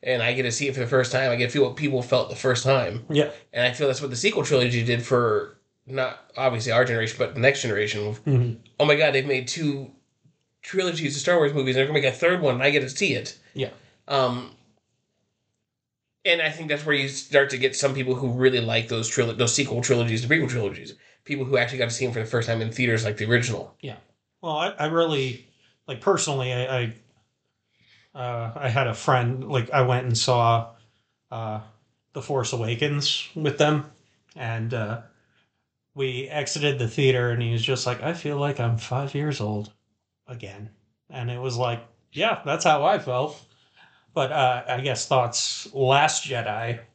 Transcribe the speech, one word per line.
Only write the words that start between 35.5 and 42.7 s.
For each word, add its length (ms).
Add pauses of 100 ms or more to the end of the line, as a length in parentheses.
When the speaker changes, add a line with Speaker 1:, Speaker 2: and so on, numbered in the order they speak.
Speaker 2:
we 340
exited 520
the 100
theater, 400
and 120
he 120
was 100
just 220
like, 180
"I 100
feel 240
like 220
I'm 180
five 380
years 240
old 320 (560)
again." 440 (380)
And 220
it 80
was 160
like, 260 (300)
"Yeah, 340
that's 200
how 180